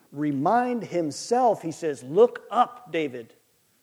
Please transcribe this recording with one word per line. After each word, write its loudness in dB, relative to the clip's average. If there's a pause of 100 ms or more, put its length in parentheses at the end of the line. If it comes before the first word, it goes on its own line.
(120)
remind 0
himself. 0
He -8
says, -6
"Look 4
up, -2
David." -4 (480)